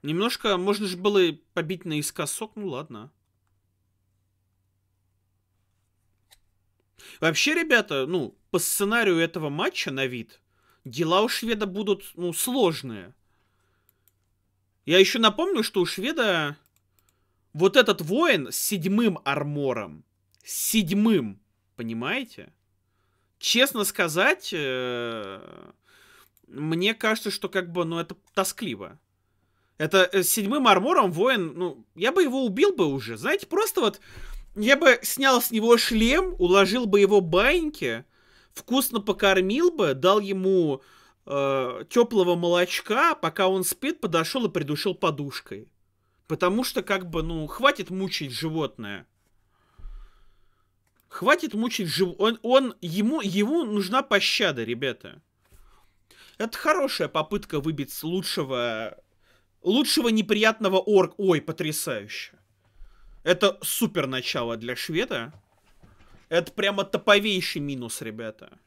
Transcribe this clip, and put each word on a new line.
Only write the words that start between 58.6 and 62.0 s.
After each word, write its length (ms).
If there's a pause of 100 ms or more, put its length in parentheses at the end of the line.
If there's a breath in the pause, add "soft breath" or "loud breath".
лучшего 460
неприятного 760
орк-, 320
ой, 240
потрясающе. 920 (880)